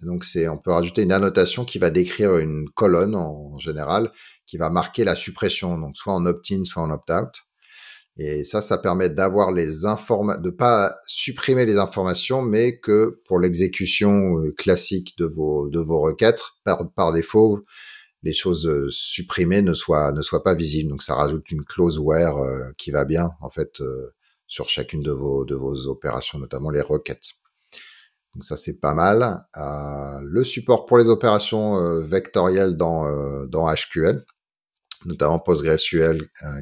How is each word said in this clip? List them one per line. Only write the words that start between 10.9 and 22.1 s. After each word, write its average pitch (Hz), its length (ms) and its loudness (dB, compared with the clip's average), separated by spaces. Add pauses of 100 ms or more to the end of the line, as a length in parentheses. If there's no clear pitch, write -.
supprimer - 600 0
les 107 120 2
informations, 95 640 -2
mais 117 380 0
que 110 480 2
pour 92 120 2
l'exécution, 92 1000 2
euh, 78 180 -2
classique 90 640 0
de 87 60 0
vos, 76 440 -2
de 80 100 -2
vos 80 220 2
requêtes, 80 400 2 (220)
par, 87 300 -2
par 85 180 2
défaut, 101 520 4 (600)
les 80 100 -2
choses, 82 340 0
euh, 71 220 0
supprimées 90 720 0
ne 90 140 2
soient, 76 360 0
ne 73 100 -2
soient 76 220 -2
pas 92 120 4
visibles. 78 340 -2
Donc, 69 140 -8
ça 71 100 -4
rajoute 73 380 -2
une 76 120 -6
clause 85 360 0
where, 78 380 2